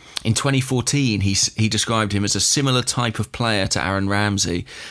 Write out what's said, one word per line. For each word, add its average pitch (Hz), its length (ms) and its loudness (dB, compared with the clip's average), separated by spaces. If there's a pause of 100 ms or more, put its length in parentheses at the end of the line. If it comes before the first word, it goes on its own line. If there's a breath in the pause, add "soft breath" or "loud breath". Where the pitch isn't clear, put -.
(260 loud breath)
in 113 80 2
twenty 139 260 2
fourteen, 131 640 0
he 98 100 0
s-, - 240 0
he 110 140 2
described 110 420 0
him 101 140 2
as 98 100 0
a 98 60 0
similar 131 400 2
type 120 380 -2
of 107 120 -4
player 107 360 0
to - 160 -2
Aaron 98 260 0
Ramsey 101 560 0 (260 loud breath)